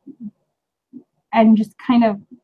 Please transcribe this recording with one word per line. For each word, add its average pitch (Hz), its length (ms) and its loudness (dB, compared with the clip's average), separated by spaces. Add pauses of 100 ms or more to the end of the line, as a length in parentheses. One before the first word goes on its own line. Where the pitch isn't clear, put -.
(1300)
and 220 240 4
just 214 220 -4
kind 240 260 0
of 202 160 -4 (240)